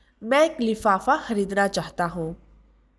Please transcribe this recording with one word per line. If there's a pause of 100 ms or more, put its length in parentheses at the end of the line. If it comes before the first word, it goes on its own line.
(220)
"मैं
एक
लिफाफा
खरीदना
चाहता
हूँ।" (640)